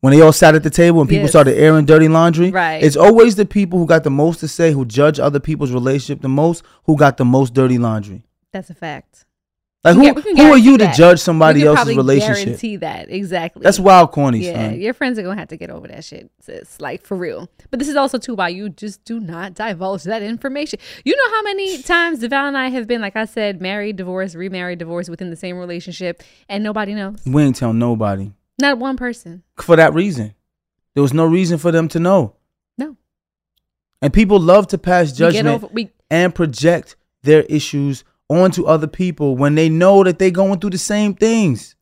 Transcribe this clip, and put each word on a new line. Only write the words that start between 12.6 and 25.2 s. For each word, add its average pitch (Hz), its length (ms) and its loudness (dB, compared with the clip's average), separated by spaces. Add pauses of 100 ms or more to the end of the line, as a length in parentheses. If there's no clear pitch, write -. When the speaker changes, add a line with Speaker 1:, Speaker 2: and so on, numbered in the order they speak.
Speaker 2:
that. - 340 -14
Exactly. 180 520 -10
Speaker 1:
That's 190 160 2
wild 185 340 6
corny, 135 340 -2
Speaker 2:
Yeah, 113 240 -6
Speaker 1:
son. 113 100 -10
Speaker 2:
your 220 140 -6
friends 254 240 -6
are 208 40 -8
gonna 185 160 -8
have - 100 -16
to 165 100 -18
get 170 120 -16
over 165 180 -20
that 170 160 -20
shit, - 260 -20 (100)
sis. - 400 -20
Like, 139 240 -14
for - 140 -10
real. 156 320 -12 (200)
But 262 80 -8
this 269 100 -6
is 294 80 -4
also, 269 200 -2
too, 233 180 -10
why 190 140 -4
you 190 220 -10
just 202 340 -18
do 233 160 -12
not 175 320 -14
divulge 190 520 -10
that 214 180 -8
information. 262 560 -10 (260)
You 311 100 0
know 523 220 -2
how 440 60 -4
many 392 400 -8
times 339 380 -2
DeVal 277 280 -4
and 277 80 -6
I 262 120 -4
have 247 180 -8
been, 233 160 -6
like 202 140 -10
I 220 100 -6
said, 202 340 -8
married, 202 360 -8
divorced, 185 380 -8
remarried, 180 440 -10
divorced 170 320 -10
within 175 180 -12